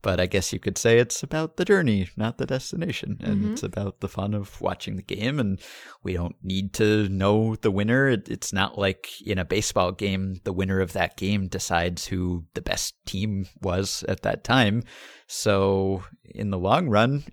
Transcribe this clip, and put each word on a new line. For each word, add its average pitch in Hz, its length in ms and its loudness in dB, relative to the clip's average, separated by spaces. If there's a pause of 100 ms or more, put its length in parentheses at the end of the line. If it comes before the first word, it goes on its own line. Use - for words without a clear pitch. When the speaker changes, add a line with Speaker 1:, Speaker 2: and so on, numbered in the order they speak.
Speaker 1:
But 92 200 0
I 90 60 2
guess 92 260 0
you - 60 -4
could - 180 -4
say 117 220 6
it's - 220 0
about 156 360 -4
the 180 80 0
journey, 127 500 4
not 113 220 -2
the 131 80 -2
destination. - 760 -4
And 104 200 0
Speaker 2:
Mm-hmm. - 120 0
Speaker 1:
it's - 100 -6
about 101 360 -6
the 98 80 -4
fun 101 260 -2
of 101 280 -6
watching 92 340 -4
the 95 80 -8
game, 117 380 -2
and 98 180 0 (440)
we 92 100 -4
don't 85 280 -4
need 95 340 -2
to 107 340 4
know 104 480 4
the 107 140 2
winner. 113 360 4
It, 117 220 0
it's - 240 -6
not 95 240 -2
like 98 320 -2 (160)
in 92 140 0
a 87 60 -2
baseball 95 460 2
game, 95 540 -2
the 101 80 -2
winner 95 260 0
of 90 140 0
that 90 240 0
game 95 320 0
decides 87 580 -2
who 90 460 -2
the 90 80 -6
best - 320 -4 (120)
team 98 420 -4 (140)
was 95 460 -2
at 95 140 -4
that - 220 -4
time. 117 400 2 (440)
So 98 760 2 (200)
in 104 280 -6
the 95 80 0
long 127 300 2
run, 123 440 4